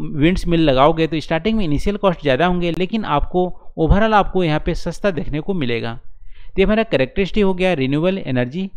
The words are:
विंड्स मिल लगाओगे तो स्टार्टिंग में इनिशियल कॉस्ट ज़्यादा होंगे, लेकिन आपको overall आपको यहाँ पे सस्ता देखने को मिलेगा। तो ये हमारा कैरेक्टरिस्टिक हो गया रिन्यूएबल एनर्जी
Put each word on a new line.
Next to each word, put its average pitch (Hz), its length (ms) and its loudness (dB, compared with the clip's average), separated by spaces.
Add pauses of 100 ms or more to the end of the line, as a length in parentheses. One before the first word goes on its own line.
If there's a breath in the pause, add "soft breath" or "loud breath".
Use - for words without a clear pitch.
(120)
विंड्स 160 360 2
मिल 165 140 2
लगाओगे 156 460 4
तो 156 120 -4
स्टार्टिंग 165 380 -2
में 208 60 0
इनिशियल 160 340 0
कॉस्ट 190 240 0
ज़्यादा 139 240 2
होंगे, 175 260 0
लेकिन 190 340 -2
आपको 151 380 0 (360 soft breath)
overall 202 340 4
आपको 185 300 2
यहाँ 156 220 0
पे 175 100 -2
सस्ता 180 360 -2
देखने 147 280 -4
को 175 140 -4
मिलेगा। 117 400 -2
तो - 640 -12
ये 190 60 4
हमारा 214 220 2
कैरेक्टरिस्टिक 170 580 0
हो 190 100 4
गया 185 200 0
रिन्यूएबल 151 460 0
एनर्जी 131 580 -2